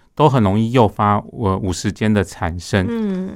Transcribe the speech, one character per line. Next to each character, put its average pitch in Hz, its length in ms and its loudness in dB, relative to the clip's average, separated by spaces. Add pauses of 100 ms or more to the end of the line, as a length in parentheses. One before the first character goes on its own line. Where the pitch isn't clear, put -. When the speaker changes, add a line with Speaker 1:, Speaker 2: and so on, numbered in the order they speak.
(140)
Speaker 1:
都 147 160 4
很 127 140 2
容 98 160 2
易 113 120 -2
诱 120 160 6
发， 104 280 0 (160)
呃， 95 260 -2
五 95 160 -4
十 101 180 -4
肩 107 220 0
的 101 100 4
产 87 360 -8
生。 95 280 -2
Speaker 2:
嗯。 196 480 -4